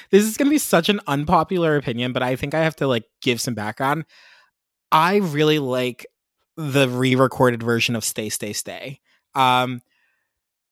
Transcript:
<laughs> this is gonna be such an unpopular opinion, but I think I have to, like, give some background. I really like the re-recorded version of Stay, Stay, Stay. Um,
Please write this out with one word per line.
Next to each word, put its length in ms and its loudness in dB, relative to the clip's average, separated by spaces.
<laughs> 100 -20
this 140 6
is 120 -4
gonna 140 2
be 80 4
such 300 0
an 180 0
unpopular 720 0
opinion, 360 -4
but 100 -2
I 140 0
think 180 -6
I 100 0
have 120 -2
to, 100 -2
like, 180 0
give 180 0
some 140 -4
background. 500 -4
I 260 4
really 420 2
like 480 -4
the 320 0
re-recorded 720 2
version 320 0
of 100 -6
Stay, 240 -6
Stay, 240 -8
Stay. 480 -12
Um, 480 0